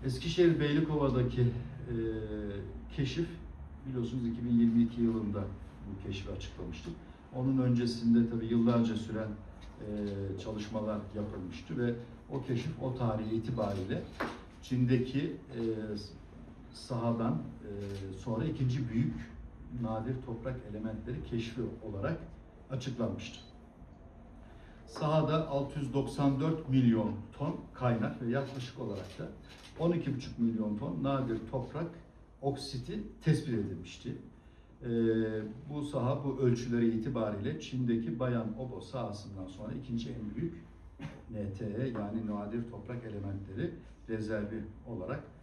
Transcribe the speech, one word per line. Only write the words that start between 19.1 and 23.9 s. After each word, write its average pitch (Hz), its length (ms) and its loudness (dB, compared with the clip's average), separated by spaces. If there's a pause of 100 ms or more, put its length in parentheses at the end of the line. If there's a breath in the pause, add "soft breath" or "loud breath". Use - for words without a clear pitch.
nadir 113 340 0 (100)
toprak 120 300 -4 (160)
elementleri 110 520 -4
keşfi 117 380 -4 (220)
olarak 101 340 -2 (540)
açıklanmıştı. 117 680 -4 (1500 loud breath)